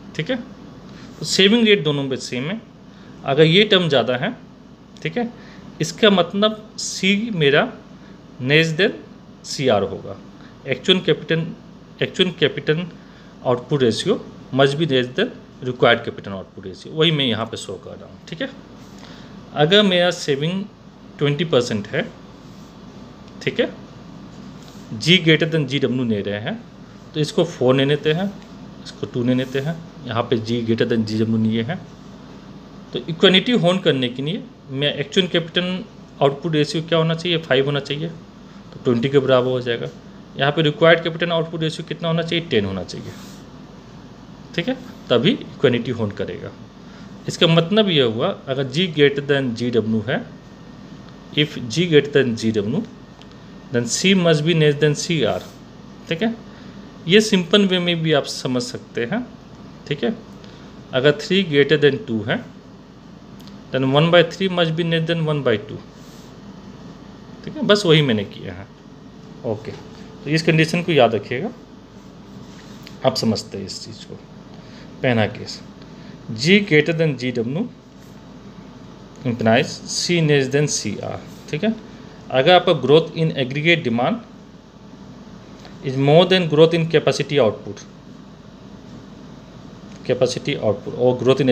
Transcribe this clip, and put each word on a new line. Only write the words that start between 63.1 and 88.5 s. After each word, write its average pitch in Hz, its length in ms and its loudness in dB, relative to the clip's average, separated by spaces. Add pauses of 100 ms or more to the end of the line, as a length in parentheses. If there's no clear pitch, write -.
then 131 200 0
one 156 200 4
by 175 100 8 (100)
three 190 180 -2
must 170 280 0
be 175 80 0
less 165 220 0
than 165 200 0
one 147 160 0
by 117 120 2 (120)
two, 104 80 -12 (1700)
ठीक - 120 -12
है, 311 100 -6
बस 208 200 4
वही 160 160 6
मैंने 110 240 0
किया - 280 -14
है। 95 120 -16 (800)
ओके, 107 240 -6 (540)
तो 143 60 -6
इस 160 120 2
condition 160 400 2
को 175 100 -2
याद 120 220 6
रखिएगा, 127 360 -4 (1600)
आप 123 100 2
समझते 107 420 -2
हैं 98 80 -10
इस - 180 -14
चीज़ 110 220 -16
को। 104 80 -16 (880)
पहला 117 260 2
case, - 320 -12 (760)
G 156 320 4
greater 151 320 4
than 160 200 0
जीडब्ल्यू 127 500 -4 (1600)
implies 113 380 2 (240)
C - 360 0
less 139 240 4
than 147 180 2
सीआर, - 480 -6 (320)
ठीक 156 140 -6
है। 220 100 0 (560)
अगर 135 240 6
आपका 180 180 6 (100)
growth 156 260 6 (140)
in 160 160 2
aggregate 147 460 0
demand 123 320 0 (1700)
is 131 120 -4
more 151 320 8
than 185 180 4
growth 160 240 6
in 165 180 2
capacity 143 520 2
output, - 320 -2 (2250)